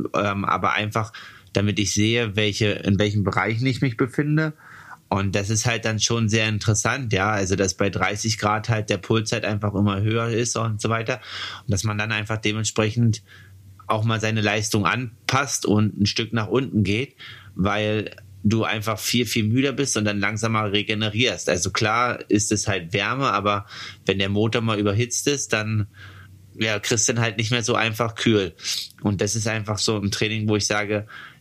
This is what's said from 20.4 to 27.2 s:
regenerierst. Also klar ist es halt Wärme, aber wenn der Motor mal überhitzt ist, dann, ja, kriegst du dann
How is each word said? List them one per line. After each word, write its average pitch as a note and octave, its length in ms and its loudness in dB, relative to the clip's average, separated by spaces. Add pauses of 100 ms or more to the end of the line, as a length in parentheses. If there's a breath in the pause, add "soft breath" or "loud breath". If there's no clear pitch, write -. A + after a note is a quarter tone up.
regenerierst. G#2+ 800 0
Also F2+ 220 2
klar A2+ 480 0 (100)
ist G#2 220 2
es - 160 0
halt F2+ 260 -2
Wärme, A#2 380 0
aber G2+ 340 0 (400 loud breath)
wenn G2 140 2
der G2 100 0
Motor A2 320 2
mal A2 180 0
überhitzt G#2 480 0
ist, C#3+ 240 -2
dann, G#2+ 360 0 (720 loud breath)
ja, G#2+ 220 0
kriegst A#2+ 300 0
du B2+ 40 0
dann A#2 80 0